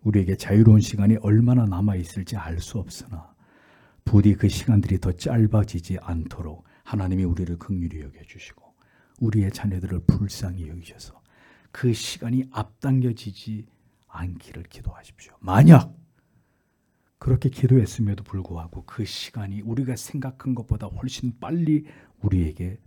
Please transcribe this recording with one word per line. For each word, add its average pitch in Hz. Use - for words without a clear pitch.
우리에게 98
자유로운 107
시간이 104
얼마나 117
남아있을지 95
알 82
수 -
없으나, -
부디 101
그 101
시간들이 98
더 92
짧아지지 104
않도록 82
하나님이 95
우리를 85
긍휼히 85
여겨주시고 -
우리의 104
자녀들을 92
불쌍히 92
여기셔서 -
그 123
시간이 127
앞당겨지지 113
않기를 85
기도하십시오. -
만약 131
그렇게 131
기도했음에도 120
불구하고 87
그 -
시간이 101
우리가 120
생각한 131
것보다 110
훨씬 -
빨리 156
우리에게 90